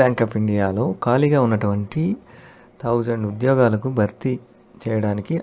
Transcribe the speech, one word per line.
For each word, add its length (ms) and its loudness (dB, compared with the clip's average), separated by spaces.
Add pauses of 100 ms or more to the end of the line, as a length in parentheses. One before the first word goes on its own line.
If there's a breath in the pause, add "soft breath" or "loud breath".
Bank 240 4
of 160 -6
ఇండియాలో 540 0 (100)
ఖాళీగా 420 2
ఉన్నటువంటి 720 -2 (680 loud breath)
థౌజండ్ 500 -2
ఉద్యోగాలకు 560 2 (120)
భర్తీ 320 -2 (500)
చేయడానికి 600 -2